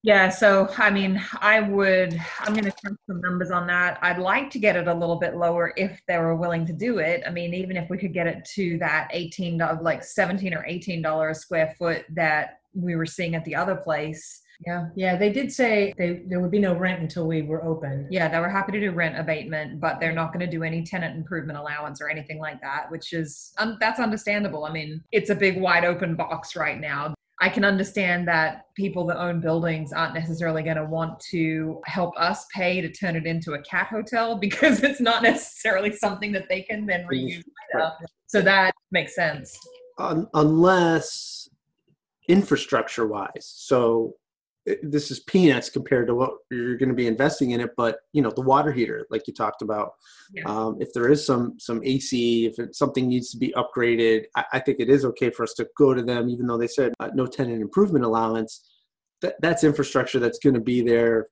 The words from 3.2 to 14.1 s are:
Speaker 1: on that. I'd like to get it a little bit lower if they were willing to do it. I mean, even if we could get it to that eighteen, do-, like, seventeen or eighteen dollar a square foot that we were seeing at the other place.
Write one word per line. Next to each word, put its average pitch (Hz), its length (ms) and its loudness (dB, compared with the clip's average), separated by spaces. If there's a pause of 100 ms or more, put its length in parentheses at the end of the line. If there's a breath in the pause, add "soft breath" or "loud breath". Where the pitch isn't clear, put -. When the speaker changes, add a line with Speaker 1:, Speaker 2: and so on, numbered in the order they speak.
Speaker 1:
on 175 160 -2
that. 175 340 0
I'd 175 180 0
like 214 320 0
to 269 60 -8
get 202 200 4
it 170 100 0
a 170 60 2
little 170 260 0
bit 170 160 -2
lower 170 400 0
if 185 320 -2
they 175 100 0
were 165 200 2
willing 165 300 0
to 175 40 -4
do 202 280 -2
it. 170 280 0
I - 20 -6
mean, 175 240 -4
even 185 220 -4
if 170 140 -6
we 185 80 -4
could 180 160 -4
get 170 120 -2
it - 200 -4 (100)
to 175 220 -2
that 156 340 -2
eighteen, 170 460 -6
do-, 165 240 0
like, 165 240 -2
seventeen 185 480 -2
or 156 120 -6
eighteen 170 360 -6
dollar 156 300 0
a 156 40 -4
square 156 420 -2
foot 165 340 -2
that 156 500 -2 (120)
we 175 220 -2
were 160 100 0
seeing 165 300 -4
at 160 80 -4
the 156 100 -8
other 175 220 0
place. 156 680 -6 (220 soft breath)